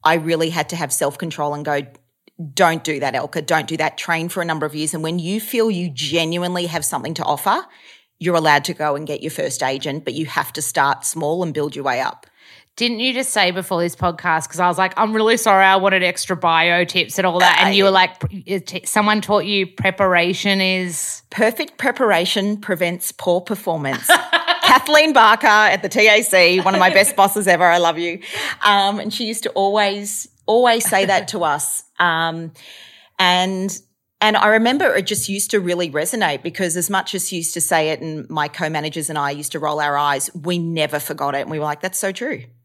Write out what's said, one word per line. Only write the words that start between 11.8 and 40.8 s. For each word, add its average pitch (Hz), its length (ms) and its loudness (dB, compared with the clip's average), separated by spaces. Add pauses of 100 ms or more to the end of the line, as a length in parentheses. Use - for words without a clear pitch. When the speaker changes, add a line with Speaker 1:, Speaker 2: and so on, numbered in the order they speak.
Speaker 1:
way 127 180 -2
up. - 240 -8 (500)
Speaker 2:
Didn't 233 240 -2
you 254 120 0
just 262 180 -4
say 190 200 2
before 180 320 -4
this 170 140 -2
podcast, 165 520 -2
'cause 170 120 -8
I 180 80 4
was 175 100 0
like, 185 200 0
"I'm 214 140 2
really 220 240 2
sorry, 202 300 4
I 190 100 6
wanted 190 260 2
extra 180 340 -2
bio 170 480 2
tips 175 340 -2
and 185 80 2
all 175 140 0
that." 180 220 4
And 170 120 2
you 196 100 4
Speaker 1:
I 196 40 6
Speaker 2:
were 190 40 4
like, 185 280 2
"Pr-, - 60 -6 (200)
it 190 220 -6
t-, 180 180 -10
someone 214 340 2
taught 202 240 0
you 196 220 -2
preparation 185 960 0
is" 185 680 -4
Speaker 1:
Perfect 233 480 -2
preparation 208 800 0
prevents 180 540 -4
poor 180 280 -2
performance. 165 680 -4
Speaker 2:
<laughs> - 540 0
Speaker 1:
Kathleen 311 500 4
Barker 226 340 6
at 208 360 4
the 202 60 -6
T 214 200 4
A 214 140 6
C, 185 380 4
one 190 140 2
of 196 60 2
my 185 100 6
best 196 260 4
bosses 196 320 4
ever, 180 160 4
I 175 140 6
love 165 200 2
you. 170 220 -6 (440)
Um, 202 360 2
and 214 120 -6
she 240 120 -6
used 214 180 -6
to - 80 -4
always, 202 800 -2 (180)
always 233 420 4
say 196 180 2
that 185 220 0
to 180 160 -4
us. 151 380 -2 (160)
Um, 165 540 0 (640)
and, 185 580 0 (440)
and 214 160 2
I - 100 4
remember 233 480 4
it 190 120 0
just - 220 -4
used 202 220 -4
to 208 100 2
really 175 300 -2
resonate, 151 520 -2
because 170 340 -4
as 175 120 -4
much 196 280 -2
as - 120 -6
she 185 100 -8
used 165 160 -6
to 170 60 -6
say 156 300 0
it 156 100 -4
and 156 300 -8
my 151 180 -2
co-managers 156 640 -6
and 151 80 -6
I 143 140 -2
used 147 200 -10
to 165 60 -8
roll 151 220 -4
our 143 180 0
eyes, 143 360 0
we 175 240 -4
never 165 420 -2